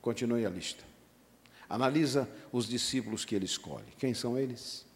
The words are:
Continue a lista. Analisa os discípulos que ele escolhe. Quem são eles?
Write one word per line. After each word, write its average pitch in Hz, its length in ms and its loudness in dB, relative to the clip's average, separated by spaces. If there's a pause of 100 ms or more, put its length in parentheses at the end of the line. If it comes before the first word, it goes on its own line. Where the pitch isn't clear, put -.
Continue 117 440 2
a 95 40 2
lista. - 340 -6 (840)
Analisa 135 600 4 (220)
os 120 160 0
discípulos 117 560 0
que - 100 -4
ele 95 120 2
escolhe. 76 400 -6 (120)
Quem 127 160 0
são 120 240 0
eles? 127 480 -4 (100)